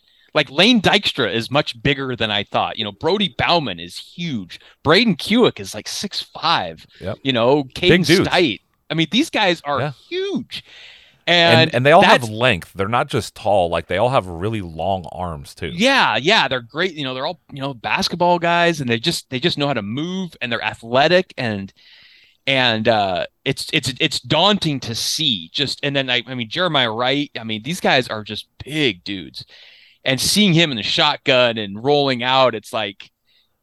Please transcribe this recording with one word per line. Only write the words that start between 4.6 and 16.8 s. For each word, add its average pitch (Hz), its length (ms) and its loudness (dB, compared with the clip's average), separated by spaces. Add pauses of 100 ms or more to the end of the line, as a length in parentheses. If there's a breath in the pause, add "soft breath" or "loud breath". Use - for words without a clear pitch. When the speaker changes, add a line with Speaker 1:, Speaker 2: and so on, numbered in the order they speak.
Speaker 1:
Braden 190 340 4
Kewick 208 420 2
is, 98 160 -12
like, 107 140 -12
six - 320 -8
five. 107 640 -4 (160)
Speaker 2:
Yep. 95 220 -8
Speaker 1:
You 135 100 -2
know, 127 320 4
Caden - 240 -14
Speaker 2:
Big 175 160 6
dudes. 165 240 4
Speaker 1:
Stite. 139 320 2 (300)
I 151 40 -4
mean, 160 160 0
these 269 200 0
guys 196 340 0
are 143 160 -2
Speaker 2:
Yeah. 143 120 -4 (160)
Speaker 1:
huge. 381 540 -6 (640 loud breath)
Speaker 2:
And, 170 340 6
Speaker 1:
And 160 120 2
Speaker 2:
and 127 120 0
they 143 40 8
all 175 120 10
have 185 180 6
Speaker 1:
that's 117 120 -6
Speaker 2:
length. 107 420 0
They're 95 120 -2
not 123 220 -2
just - 260 -4
tall. 98 340 2
Like, 85 200 -4
they 87 100 -2
all 120 120 2
have 120 180 0
really 98 320 -6
long 87 500 -6
arms, 82 460 -10
too. - 180 -8
Speaker 1:
Yeah, 196 420 2
yeah. 160 300 2
They're 127 140 -4
great. 160 340 -6